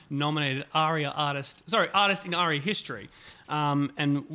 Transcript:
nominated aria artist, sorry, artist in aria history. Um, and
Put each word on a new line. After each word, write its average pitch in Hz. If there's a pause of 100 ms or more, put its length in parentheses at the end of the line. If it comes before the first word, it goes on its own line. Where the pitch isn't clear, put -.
nominated 143
aria 156
artist, 143
sorry, 196
artist 196
in 175
aria 165
history. 135 (400)
Um, 143
and 143 (120)